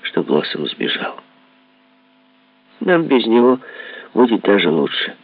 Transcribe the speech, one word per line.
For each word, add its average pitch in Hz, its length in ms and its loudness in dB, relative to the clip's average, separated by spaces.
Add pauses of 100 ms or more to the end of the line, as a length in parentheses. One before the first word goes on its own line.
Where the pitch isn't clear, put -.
что - 200 -4
Блоссом 73 460 -4
сбежал? - 500 -8 (1600)
Нам 170 260 2
без 123 200 2
него 120 340 4 (540)
будет 117 280 2
даже 98 280 2
лучше. - 540 -2